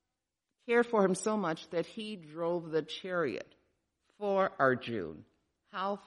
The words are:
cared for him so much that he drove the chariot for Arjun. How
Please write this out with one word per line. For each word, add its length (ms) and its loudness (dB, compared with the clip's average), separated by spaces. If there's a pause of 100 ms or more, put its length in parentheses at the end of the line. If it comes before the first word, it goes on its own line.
(680)
cared 200 4
for 180 4
him 100 4
so 220 -2
much 340 -2
that 160 -2
he 300 -10
drove 540 -4
the 120 2
chariot 680 -4 (680)
for 400 2
Arjun. 640 0 (480)
How 340 -4